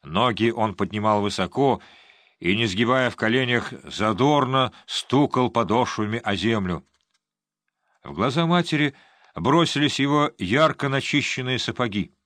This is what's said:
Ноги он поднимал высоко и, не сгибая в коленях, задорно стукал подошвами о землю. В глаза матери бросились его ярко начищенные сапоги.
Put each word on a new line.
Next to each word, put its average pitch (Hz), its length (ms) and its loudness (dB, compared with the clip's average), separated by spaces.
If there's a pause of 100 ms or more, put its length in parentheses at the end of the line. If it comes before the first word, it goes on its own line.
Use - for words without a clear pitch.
Ноги 107 480 0
он 110 240 -2
поднимал 104 480 0
высоко 104 580 0 (580)
и, 90 180 0
не 117 100 0
сгибая 117 440 0
в - 60 -14
коленях, 120 560 0 (120)
задорно 127 880 0 (140)
стукал 131 640 0
подошвами 113 720 0
о 101 140 -2
землю. 92 500 -2 (1160)
В 71 80 -14
глаза 127 340 0
матери 156 480 0 (400)
бросились 143 640 2
его 147 400 2
ярко 139 500 2
начищенные 131 720 -2
сапоги. 113 560 -4 (120)